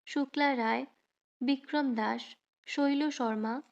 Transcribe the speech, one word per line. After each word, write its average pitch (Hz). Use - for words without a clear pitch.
শুক্লা 285
রায়, 233
বিক্রম 277
দাস, 226
শৈল 285
শর্মা, 226